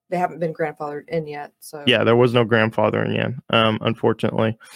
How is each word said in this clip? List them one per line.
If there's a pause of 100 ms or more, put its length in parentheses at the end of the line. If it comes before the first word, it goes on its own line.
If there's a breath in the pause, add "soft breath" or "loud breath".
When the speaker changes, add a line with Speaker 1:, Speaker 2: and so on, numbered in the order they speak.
Speaker 1:
they
haven't
been
grandfathered
in
yet,
so.
Speaker 2:
Yeah,
there
was
no
grandfathering
in, (100)
um,
unfortunately. (180 loud breath)